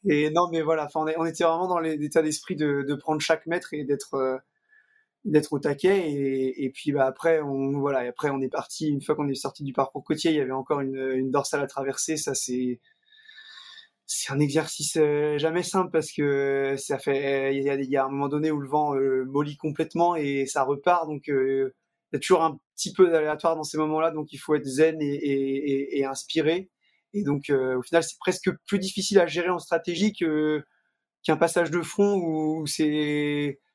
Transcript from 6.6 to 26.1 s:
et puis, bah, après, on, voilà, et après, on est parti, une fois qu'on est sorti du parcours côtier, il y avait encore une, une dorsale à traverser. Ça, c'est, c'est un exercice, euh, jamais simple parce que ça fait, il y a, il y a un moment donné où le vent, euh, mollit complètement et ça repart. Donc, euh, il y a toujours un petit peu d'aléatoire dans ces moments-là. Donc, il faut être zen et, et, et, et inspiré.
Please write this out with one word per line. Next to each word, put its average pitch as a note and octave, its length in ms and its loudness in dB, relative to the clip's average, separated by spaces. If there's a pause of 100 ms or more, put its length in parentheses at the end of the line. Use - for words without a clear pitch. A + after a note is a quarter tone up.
et C3 60 -2
puis, - 220 -6
bah, C#3 160 4
après, D#3+ 340 2
on, C#3 380 -2
voilà, C3+ 260 0
et - 20 -6
après, C#3+ 220 -4
on C3+ 100 -2
est C3 100 -2
parti, - 400 -6
une C#3 120 0
fois D3+ 140 0
qu'on D3 140 -2
est C#3 40 -2
sorti - 300 -8
du C3+ 100 -8
parcours C#3 300 -2
côtier, D#3 260 0
il D#3 80 2
y C#3+ 40 2
avait C3 100 -2
encore C3+ 300 -2
une, C3+ 140 -4
une C3 360 -2
dorsale C#3+ 300 0
à C#3+ 40 0
traverser. C#3 520 -4
Ça, C#3 180 -4
c'est, B2+ 460 -4 (1200)
c'est - 260 -6
un C#3 80 -2
exercice, D3+ 580 0
euh, D3 420 2
jamais D#3+ 240 0
simple F#3 260 0
parce D#3 220 -2
que C#3 680 0
ça C#3 220 -4
fait, C#3 560 0
il C#3 80 -2
y C#3 80 0
a, - 20 0
il C#3 160 -4
y C#3 80 2
a C3+ 80 2
un C3+ 40 -4
moment C#3 180 -2
donné D3+ 240 0
où D3+ 80 -2
le C3+ 100 -8
vent, D3 240 0
euh, C3 320 2
mollit C#3+ 320 -2
complètement E3 580 0
et C#3 300 -2
ça C3+ 160 -2
repart. C#3+ 460 0
Donc, D3 220 -8
euh, C3+ 440 0 (380)
il - 40 -6
y - 20 -2
a - 20 -2
toujours E3 240 4
un D#3 160 0 (160)
petit - 180 -6
peu F#3 160 8
d'aléatoire D#3 460 2
dans D#3 80 -6
ces D#3 160 -6
moments-là. D#3 320 2
Donc, D3+ 220 -8
il C#3 40 -14
faut - 160 0
être D3 120 2
zen D#3 360 4
et, C#3+ 140 0
et, C#3 800 0
et, - 20 0
et C#3 80 2
inspiré. D#3+ 640 -2 (480)